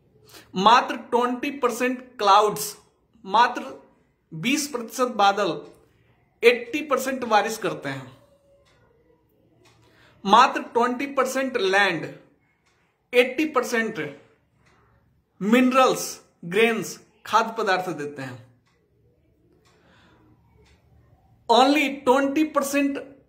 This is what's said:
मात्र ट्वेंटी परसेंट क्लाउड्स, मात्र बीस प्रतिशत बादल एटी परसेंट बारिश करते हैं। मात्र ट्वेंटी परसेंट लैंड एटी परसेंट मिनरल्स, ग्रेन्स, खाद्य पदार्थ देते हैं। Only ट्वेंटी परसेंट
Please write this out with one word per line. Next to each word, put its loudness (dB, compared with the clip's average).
मात्र 4
ट्वेंटी -2
परसेंट -4
क्लाउड्स, 2
मात्र -2
बीस -4
प्रतिशत -4
बादल 0
एटी 2
परसेंट -4
बारिश 0
करते -6
हैं। -12
मात्र 4
ट्वेंटी -2
परसेंट -2
लैंड 0
एटी 2
परसेंट -4
मिनरल्स, 2
ग्रेन्स, -2
खाद्य 0
पदार्थ -2
देते -10
हैं। -16
Only 4
ट्वेंटी 2
परसेंट -4